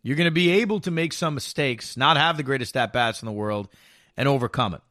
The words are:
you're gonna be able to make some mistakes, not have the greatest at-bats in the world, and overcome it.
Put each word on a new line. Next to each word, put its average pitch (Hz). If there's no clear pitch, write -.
you're 131
gonna 170
be 175
able 214
to 185
make 165
some 160
mistakes, 131
not 143
have 160
the 151
greatest 131
at-bats 120
in -
the 113
world, 104
and 131
overcome 123
it. -